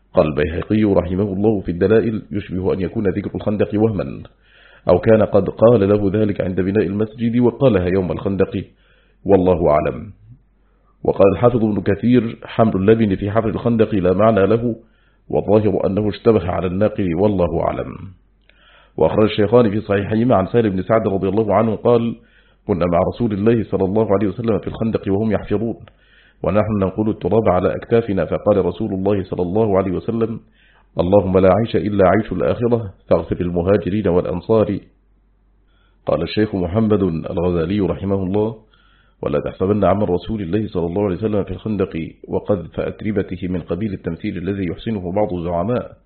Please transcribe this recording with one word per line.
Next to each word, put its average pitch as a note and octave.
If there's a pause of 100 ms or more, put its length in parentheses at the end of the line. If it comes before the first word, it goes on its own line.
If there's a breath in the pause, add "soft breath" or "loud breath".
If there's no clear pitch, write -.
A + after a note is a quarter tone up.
(140 soft breath)
قال E2+
البيهقي E2
رحمه F#2+
الله G2+
في F2+
الدلائل: G#2+ (100)
"يشبه F#2
أن F#2
يكون F#2+
ذكر F#2+
الخندق G2+
وهما، G2+ (680 soft breath)
أو F2+
كان A2
قد G2
قال A2
له G#2 (120)
ذلك G2+
عند F#2
بناء G2
المسجد A2
وقالها A2+
يوم F2+
الخندق، F#2+ (600 soft breath)
والله F2+
أعلم". D2 (920)
وقال F#2+
الحافظ A2+
ابن G#2
كثير: A2+
"حمل A2+
اللبن G2+
في G2+
حفر A2
الخندق G#2+
لا F#2
معنى G2
له، A#2 (520 soft breath)
والظاهر F#2+
أنه G2+
اشتبه G2+
على F2+
الناقل، G2 (140)
والله F2
أعلم". - (1040 soft breath)
وأخرج G2
الشيخان A2+
في G#2
صحيحيهما G#2
عن F#2+
سهل A2+
بن F#2
سعد A2
رضي F#2+
الله G2+
عنه G#2+
قال: A#2 (500 soft breath)
"كنا F2
مع E2+ (160)
رسول A#2
الله G#2+
صلى F#2+
الله G#2
عليه G2+
وسلم G#2+
في -
الخندق G2+
وهم G#2+
يحفرون، G#2 (640 soft breath)
ونحن G#2 (100)
ننقل G#2+
التراب G2+
على F2+
أكتافنا، G2+
فقال F#2+
رسول G2
الله G2
صلى F2+
الله G2
عليه G2
وسلم: A2+ (600 soft breath)
'اللهم F#2
لا F#2+ (100)
عيش A2+
إلا G2
عيش G#2
الآخرة، G2+ (160)
فاغفر F2
للمهاجرين F2+
والأنصار.'" F#2+ (1300)
قال D#2
الشيخ G#2+
محمد G2
الغزالي F2
رحمه F#2+
الله: G#2 (640 soft breath)
"ولا C#2+
تحسبن G2
عمل G2
رسول G#2
الله G2+
صلى F2+
الله F#2
عليه F#2
وسلم G#2
في -
الخندق F#2+ (360)
وقذف F#2
أتربته F#2+
من F2+
قبيل F#2
التمثيل F#2
الذي F#2+
يحسنه F2+
بعض G2
الزعماء، F2